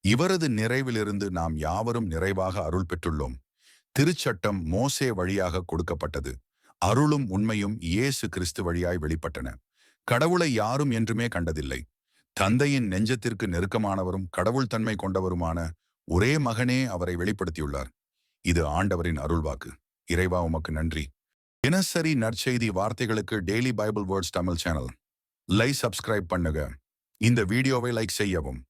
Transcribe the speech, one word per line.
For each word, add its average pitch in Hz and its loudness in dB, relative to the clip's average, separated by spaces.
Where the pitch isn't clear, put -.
இவரது 160 4
நிறைவிலிருந்து 110 0
நாம் 82 -2
யாவரும் 107 -2
நிறைவாக 92 -2
அருள் 85 -2
பெற்றுள்ளோம். 73 -4
திருச்சட்டம் 117 2
மோசே 110 0
வழியாக 92 0
கொடுக்கப்பட்டது. 76 -4
அருளும் 139 4
உண்மையும் 104 0
இயேசு 104 0
கிறிஸ்து 92 -4
வழியாய் 87 0
வெளிப்பட்டன. 76 -4
கடவுளை 160 4
யாரும் 123 2
என்றுமே 113 0
கண்டதில்லை. 78 -2
தந்தையின் 127 4
நெஞ்சத்திற்கு 110 0
நெருக்கமானவரும் 95 -2
கடவுள் 117 0
தன்மை 110 -2
கொண்டவருமான 92 -2
ஒரே 98 4
மகனே 127 2
அவரை 90 -2
வெளிப்படுத்தியுள்ளார். 78 -2
இது 85 4
ஆண்டவரின் 85 0
அருள்வாக்கு. 76 -2
இறைவா, 90 2
உமக்கு 80 -2
நன்றி. 78 -2
தினசரி 165 2
நற்செய்தி 117 0
வார்த்தைகளுக்கு 107 0
டெய்லி 117 2
பைபிள் 107 -2
வேர்ட்ஸ் 95 -2
தமிழ் 87 0
சேனல் 73 -2
லை 110 4
சப்ஸ்கிரைப் 107 -2
பண்ணுங்க. 82 0
இந்த 113 6
வீடியோவை 123 2
லைக் 113 -2
செய்யவும். 76 -2